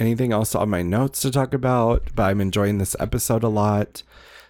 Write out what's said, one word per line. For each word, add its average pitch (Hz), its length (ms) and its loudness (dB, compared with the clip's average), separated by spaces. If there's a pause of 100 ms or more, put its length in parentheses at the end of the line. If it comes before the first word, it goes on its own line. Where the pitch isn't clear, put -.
anything 117 320 2
else 110 240 0
on 101 120 2
my 90 140 0
notes 110 380 0
to 135 100 0
talk 131 240 0
about, 123 480 2 (140)
but 104 80 2
I'm 98 160 2
enjoying 101 380 0
this 98 200 -2
episode 113 460 -2
a 113 40 2
lot. 104 540 0 (480)